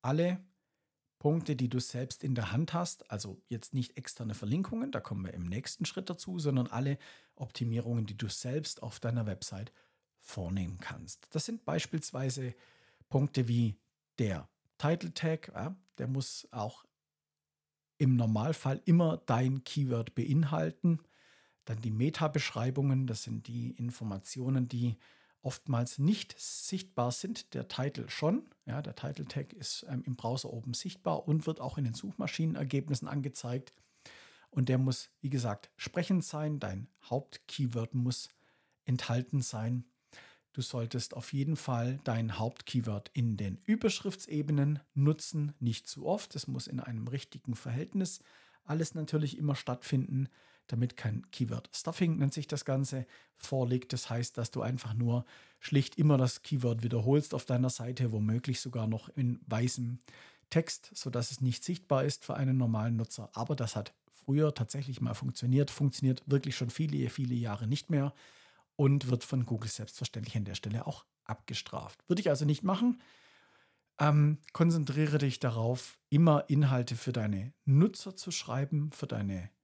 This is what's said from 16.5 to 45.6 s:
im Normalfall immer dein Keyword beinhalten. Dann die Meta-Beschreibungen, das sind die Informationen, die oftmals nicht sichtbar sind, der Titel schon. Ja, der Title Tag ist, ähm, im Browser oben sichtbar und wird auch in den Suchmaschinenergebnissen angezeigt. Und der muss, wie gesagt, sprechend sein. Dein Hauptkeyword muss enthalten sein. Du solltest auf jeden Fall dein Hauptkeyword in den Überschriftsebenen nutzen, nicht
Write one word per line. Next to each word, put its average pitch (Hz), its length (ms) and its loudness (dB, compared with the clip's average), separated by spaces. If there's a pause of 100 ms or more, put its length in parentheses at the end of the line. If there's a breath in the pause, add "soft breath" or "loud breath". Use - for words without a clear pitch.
im 131 160 6
Normalfall 120 720 0
immer 165 320 6
dein 131 460 2
Keyword 123 520 -2
beinhalten. 160 880 2 (600 soft breath)
Dann 110 160 -6
die 117 100 -2
Meta-Beschreibungen, 135 1120 0
das 113 160 -4
sind 113 240 -6
die 120 240 -6
Informationen, 123 960 -2
die 120 300 0 (440 soft breath)
oftmals 120 560 -2
nicht 175 420 0
sichtbar - 720 -4
sind, - 420 -6
der 127 140 -6
Titel - 420 -4
schon. 196 340 0 (220)
Ja, 123 160 -4
der - 140 -10
Title 139 300 -8
Tag - 280 -8
ist, - 360 -8
ähm, 127 160 -4
im 127 100 -4
Browser 123 360 -4
oben 120 220 -6
sichtbar - 540 -4
und 156 200 2
wird 160 120 -4
auch 131 180 -6
in 147 60 -2
den 117 100 0
Suchmaschinenergebnissen 147 1120 -2
angezeigt. 131 640 -6 (760 loud breath)
Und 127 200 0
der 127 80 6
muss, 131 320 0 (120)
wie 139 80 -4
gesagt, 120 480 -2
sprechend 175 460 0
sein. 151 360 -2
Dein 98 280 -6 (160)
Hauptkeyword 120 920 -4
muss 123 340 0 (540 soft breath)
enthalten 127 580 0
sein. 120 440 -2 (680 loud breath)
Du 135 80 -4
solltest 117 540 -4
auf - 160 -8
jeden 143 240 2
Fall 127 480 0
dein 113 340 0
Hauptkeyword 110 760 -2
in 117 240 2
den 101 260 -4
Überschriftsebenen 151 1160 0 (140)
nutzen, 147 640 2
nicht 120 280 -2